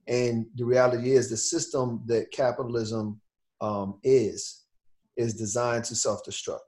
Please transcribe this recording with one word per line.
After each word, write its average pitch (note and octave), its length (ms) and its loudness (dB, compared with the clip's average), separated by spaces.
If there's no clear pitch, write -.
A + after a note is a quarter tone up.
And A#2+ 480 0
the A#2+ 100 -4
reality B2 480 4
is A#2+ 160 6
the A2+ 80 -4
system B2+ 720 -2
that A#2 240 0
capitalism, A2+ 920 -2
um, G2+ 420 -4
is, B2+ 600 2
is A#2 180 -2
designed A2+ 500 -2
to A2 120 -8
self-destruct, - 720 -6